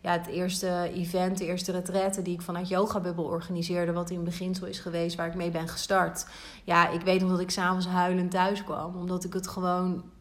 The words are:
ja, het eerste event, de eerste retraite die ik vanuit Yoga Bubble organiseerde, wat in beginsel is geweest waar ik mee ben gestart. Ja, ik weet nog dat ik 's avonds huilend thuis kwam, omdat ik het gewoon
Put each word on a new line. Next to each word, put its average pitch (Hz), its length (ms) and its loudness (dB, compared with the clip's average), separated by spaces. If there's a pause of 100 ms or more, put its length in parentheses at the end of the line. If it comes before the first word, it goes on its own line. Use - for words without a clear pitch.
ja, 180 120 0
het 170 140 0
eerste 180 680 0
event, 185 440 0
de 196 80 -2
eerste 180 260 -2
retraite 190 500 0
die 175 120 0
ik 170 80 -8
vanuit 180 260 -4
Yoga 196 320 2
Bubble 170 240 -2
organiseerde, 170 680 0
wat 175 180 -2
in 175 140 -4
beginsel 180 420 -4
is 185 120 -8
geweest 170 380 -2
waar 170 120 -2
ik 165 60 -8
mee 175 160 -2
ben 165 180 -2
gestart. 175 580 2 (380)
Ja, 170 240 6
ik 170 120 0
weet 185 200 4
nog 185 100 4
dat 180 100 4
ik 185 100 -2
's - 80 -2
avonds 185 280 2
huilend 180 440 2
thuis 190 340 2
kwam, 170 320 -4
omdat 180 280 -2
ik 180 80 -6
het 185 160 -4
gewoon 180 720 0